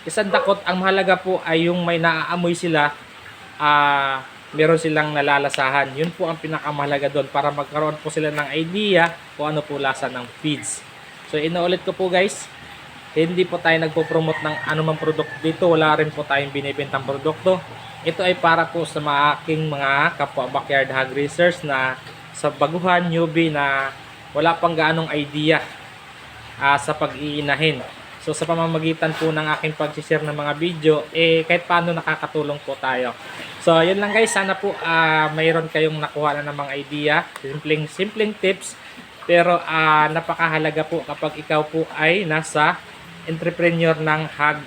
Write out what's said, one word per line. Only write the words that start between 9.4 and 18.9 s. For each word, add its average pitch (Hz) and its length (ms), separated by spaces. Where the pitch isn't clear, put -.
ano 151 160
po 143 160
lasa 135 320
ng 123 160
feeds. - 400
So, 151 80
inuulit 175 480
ko 175 80
po 185 160
guys, 185 320
hindi 170 320
po 170 160
tayo 165 160
nagpo-promote 160 640
ng 151 120
anumang 156 320
produkto 156 400
dito. 160 320
Wala 156 320
rin 156 80
po 147 160
tayong 139 240
binibentang 139 560
produkto. 156 560
Ito 170 240
ay 180 80
para 165 320
po 170 160
sa 156 160